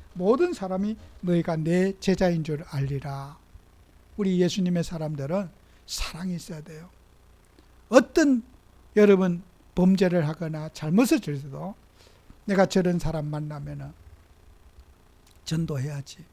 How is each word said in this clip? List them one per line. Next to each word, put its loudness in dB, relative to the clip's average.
모든 2
사람이 -4
너희가 0
내 0
제자인 2
줄 -6
알리라." -6
우리 2
예수님의 0
사람들은 -6
사랑이 -8
있어야 -12
돼요. -18
어떤, 6
여러분, 4
범죄를 4
하거나 -8
잘못을 2
저질러도 -10
내가 4
저런 2
사람 -2
만나면은 -8
전도해야지, -6